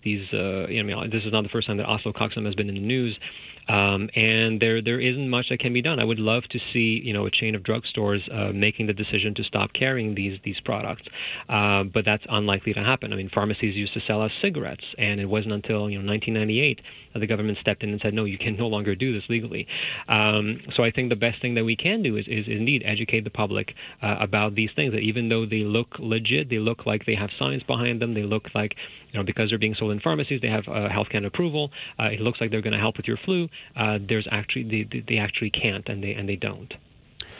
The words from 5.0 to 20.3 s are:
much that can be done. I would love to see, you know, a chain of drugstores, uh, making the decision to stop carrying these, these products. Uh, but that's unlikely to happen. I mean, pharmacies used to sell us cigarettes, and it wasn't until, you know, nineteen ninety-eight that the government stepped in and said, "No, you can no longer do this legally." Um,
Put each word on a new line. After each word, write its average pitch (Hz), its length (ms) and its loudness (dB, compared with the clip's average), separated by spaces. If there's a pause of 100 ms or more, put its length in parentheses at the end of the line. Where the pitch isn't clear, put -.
much 123 220 2
that 123 80 0
can 123 120 0
be 120 120 2
done. 151 160 0
I 113 40 4
would 110 140 4
love 110 320 2
to 120 100 -4 (140)
see, 113 300 4
you 117 100 -2
know, 101 140 2
a 98 40 -2
chain 110 220 2
of 101 80 -4
drugstores, 104 580 0 (140)
uh, 101 180 0
making 104 360 2
the 104 60 2
decision 104 420 -2
to 104 80 -2
stop 104 300 0
carrying 123 420 0
these, 98 280 -4
these 101 220 -6
products. 107 380 -4 (440)
Uh, 104 360 4
but 98 200 0
that's 107 240 2
unlikely 104 460 0
to 104 60 -2
happen. 110 340 0
I - 20 -2
mean, 95 160 -4
pharmacies 104 440 0
used 101 180 -2
to 104 140 -4
sell 107 160 2
us 107 80 0 (100)
cigarettes, 147 420 -2 (140)
and 101 240 0
it 98 40 0
wasn't 104 280 0
until, 104 380 0
you 101 80 -4
know, 98 40 -4
nineteen 107 300 0
ninety-eight 110 480 2 (320)
that 113 60 -4
the 104 80 0
government 107 340 0
stepped 104 220 0
in 104 80 -2
and 104 100 -4
said, 101 140 0
"No, 110 100 2
you 98 140 -4
can 107 180 -2
no 117 100 0
longer 104 280 0
do 127 180 0
this 101 160 -4
legally." 110 380 -2 (400)
Um, 107 540 4 (140)